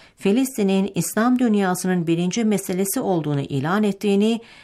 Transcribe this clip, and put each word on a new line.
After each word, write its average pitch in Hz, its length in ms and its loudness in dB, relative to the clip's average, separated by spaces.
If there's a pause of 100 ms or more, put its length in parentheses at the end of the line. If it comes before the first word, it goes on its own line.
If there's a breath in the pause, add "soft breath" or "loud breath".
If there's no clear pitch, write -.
(180 loud breath)
Filistin'in 202 800 0
İslam 233 440 0
dünyasının 185 680 0
birinci 175 360 0
meselesi 196 560 -2
olduğunu 156 420 -2
ilan 156 420 -2
ettiğini 208 560 2 (240 loud breath)